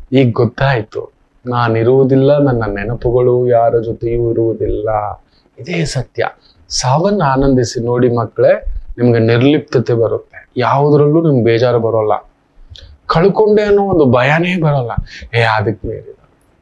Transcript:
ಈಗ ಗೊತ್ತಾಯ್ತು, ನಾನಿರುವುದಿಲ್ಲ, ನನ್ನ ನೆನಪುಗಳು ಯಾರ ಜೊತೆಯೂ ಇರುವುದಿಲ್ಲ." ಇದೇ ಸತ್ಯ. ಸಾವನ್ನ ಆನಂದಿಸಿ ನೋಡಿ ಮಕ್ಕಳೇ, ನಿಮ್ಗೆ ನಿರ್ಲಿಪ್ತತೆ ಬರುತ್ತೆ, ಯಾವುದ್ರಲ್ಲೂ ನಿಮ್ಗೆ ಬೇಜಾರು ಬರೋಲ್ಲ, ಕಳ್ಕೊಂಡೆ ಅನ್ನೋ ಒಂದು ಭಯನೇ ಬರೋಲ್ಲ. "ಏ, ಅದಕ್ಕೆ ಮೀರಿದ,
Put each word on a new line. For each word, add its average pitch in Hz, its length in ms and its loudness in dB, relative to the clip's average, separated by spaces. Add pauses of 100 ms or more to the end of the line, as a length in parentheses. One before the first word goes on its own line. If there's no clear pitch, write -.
(120)
ಈಗ 127 200 2
ಗೊತ್ತಾಯ್ತು, 120 800 -4 (320)
ನಾನಿರುವುದಿಲ್ಲ, 127 920 2
ನನ್ನ 127 260 0 (120)
ನೆನಪುಗಳು 123 720 0
ಯಾರ 117 320 2
ಜೊತೆಯೂ 117 520 -4
ಇರುವುದಿಲ್ಲ." 107 580 -2 (720)
ಇದೇ 165 260 -6
ಸತ್ಯ. 123 420 -6 (420)
ಸಾವನ್ನ 170 520 -2
ಆನಂದಿಸಿ 135 640 0
ನೋಡಿ 120 300 0
ಮಕ್ಕಳೇ, 120 500 0 (320)
ನಿಮ್ಗೆ 120 220 2
ನಿರ್ಲಿಪ್ತತೆ 120 720 2
ಬರುತ್ತೆ, 113 640 -4
ಯಾವುದ್ರಲ್ಲೂ 147 640 2
ನಿಮ್ಗೆ 135 240 2
ಬೇಜಾರು 117 340 2
ಬರೋಲ್ಲ, 110 320 0 (920)
ಕಳ್ಕೊಂಡೆ 208 580 2
ಅನ್ನೋ 202 200 2
ಒಂದು 180 220 2
ಭಯನೇ 151 560 0
ಬರೋಲ್ಲ. 139 300 -2 (420)
"ಏ, 117 80 0
ಅದಕ್ಕೆ 110 460 -2
ಮೀರಿದ, 104 280 -12 (460)